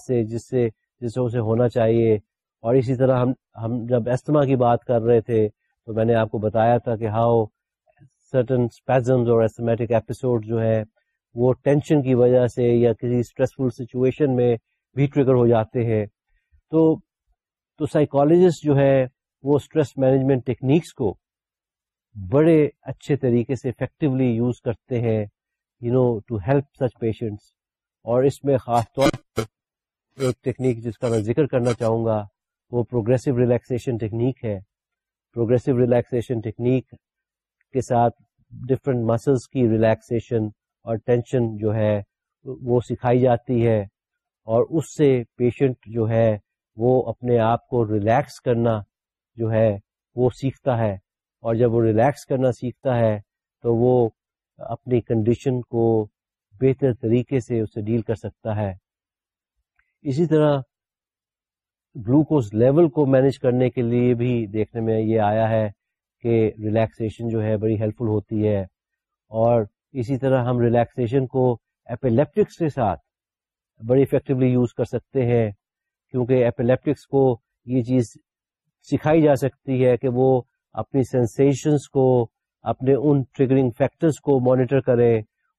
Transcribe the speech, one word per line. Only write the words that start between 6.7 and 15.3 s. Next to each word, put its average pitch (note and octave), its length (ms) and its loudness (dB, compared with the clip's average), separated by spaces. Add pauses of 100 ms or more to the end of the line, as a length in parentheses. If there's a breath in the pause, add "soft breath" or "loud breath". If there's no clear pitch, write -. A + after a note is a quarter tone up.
تھا A#2 180 -4
کہ A2 120 -6
how A2+ 380 0 (880)
certain B2 280 0
spasms B2 680 0
اور A#2 120 4
asthmatic A2+ 560 -2
episodes A#2+ 440 -4
جو A2+ 200 -4
ہیں، A2 220 0 (500)
وہ B2 200 2 (100)
ٹینشن D3 380 2
کی C3 120 0
وجہ B2 340 4
سے A#2+ 300 0
یا A#2 160 2
کسی B2 260 -4
اسٹریسفل B2+ 500 -4
سچویشن B2+ 680 -2
میں B2 200 2 (380)
بھی C3+ 140 0
ٹریگر C3+ 260 2